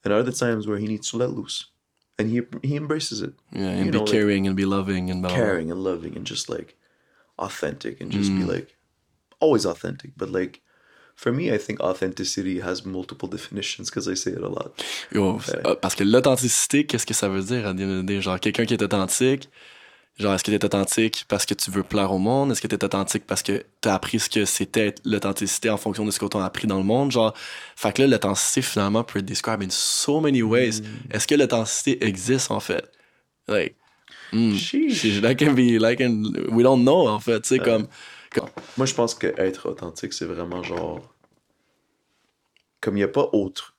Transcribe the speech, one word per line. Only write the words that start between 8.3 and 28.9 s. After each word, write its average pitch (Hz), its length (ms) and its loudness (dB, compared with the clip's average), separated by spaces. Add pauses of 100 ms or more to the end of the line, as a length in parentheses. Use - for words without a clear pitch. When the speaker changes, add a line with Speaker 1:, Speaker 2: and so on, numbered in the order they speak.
Speaker 1:
be, 95 120 2
Speaker 2:
Mm. 90 40 -2
Speaker 1:
like, 90 280 -4 (640)
always 127 260 4
authentic. 90 520 -6
But, 98 140 -6
like, 92 300 -4 (540)
for - 160 -2
me, 165 220 0
I 104 40 0
think - 220 -6
authenticity 92 800 -2
has 92 260 -6
multiple 92 440 -8
definitions - 600 -8
'cause - 180 -6
I 95 80 -2
say 92 160 -4
it 87 120 -8
a 98 60 -4
lot. - 220 -8 (400)
Speaker 2:
Yo, 98 260 2
Speaker 1:
Ouais. - 280 -6
Speaker 2:
euh, - 100 2
parce - 200 -4
que 101 80 -2
l'authenticité, 127 840 4
qu'est-ce 117 200 -2
que - 80 -6
ça 101 160 0
veut 95 140 0
dire 113 240 -2
à 92 60 -2
the 92 80 -4
end 95 180 -2
of - 40 -4
the - 20 -4
day ? 98 160 -2
Genre, 92 180 -2
quelqu'un 107 260 0
qui 117 80 0
est 110 100 0
authentique, 110 680 0 (680)
genre, 101 180 0
est-ce 92 80 -2
que 107 80 0
t'es 104 140 2
authentique 104 600 2
parce - 180 0
que - 100 -2
tu - 160 -6
veux 95 120 -2
plaire 98 280 0
au 98 80 0
monde ? 131 320 2
Est-ce 107 100 -2
que - 60 -6
t'es 104 160 0
authentique 98 420 -2
parce 98 160 -4
que - 220 -2 (180)
t'as 101 140 2
appris 104 240 -2
ce - 100 -2
que 107 160 0
c'était 107 420 0
être - 180 -6
l'authenticité 101 680 -2
en 104 60 0
fonction 107 280 -4
de 104 60 -2
ce - 80 -4
qu'on 101 100 -2
t'a 98 160 -2
appris - 220 -4
dans 98 100 0
le 95 60 0
monde ? 127 280 2
Genre, 113 220 4 (420)
fait - 180 0
que - 100 2
là, 175 40 8
l'authenticité, 107 540 2
finalement, 107 420 0